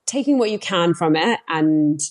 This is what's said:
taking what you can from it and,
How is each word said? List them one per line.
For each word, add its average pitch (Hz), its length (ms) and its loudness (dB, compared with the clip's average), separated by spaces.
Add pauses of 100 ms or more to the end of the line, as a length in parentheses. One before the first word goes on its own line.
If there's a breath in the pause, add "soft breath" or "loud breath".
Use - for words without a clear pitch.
taking 269 320 0
what 220 100 0
you 208 80 -4
can 170 380 0
from 160 200 0
it 196 320 0
and, 156 520 2 (120)